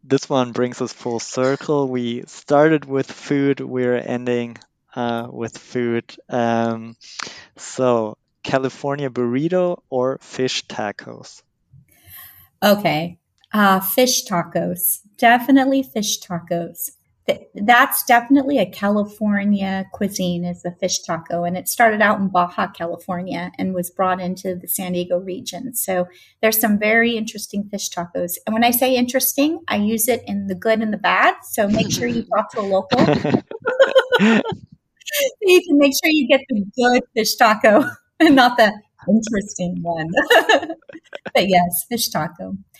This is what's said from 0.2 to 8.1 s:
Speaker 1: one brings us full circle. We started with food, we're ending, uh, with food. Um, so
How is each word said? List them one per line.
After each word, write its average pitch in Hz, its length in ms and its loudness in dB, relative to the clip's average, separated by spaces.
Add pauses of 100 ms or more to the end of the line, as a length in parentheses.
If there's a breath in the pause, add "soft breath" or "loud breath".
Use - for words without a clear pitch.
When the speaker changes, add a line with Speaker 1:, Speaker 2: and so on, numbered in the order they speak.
Speaker 1:
one 127 240 0
brings 123 300 -4
us 120 100 -6
full 117 280 -6
circle. 139 680 -2
We 123 380 -6
started 151 600 2
with 135 260 -4
food, 139 480 0
we're 127 360 -2
ending, 120 600 -4 (380)
uh, 120 360 -4
with 117 260 -10
food. 120 580 -4 (140)
Um, 117 680 -2 (640 loud breath)
so 117 600 0 (260)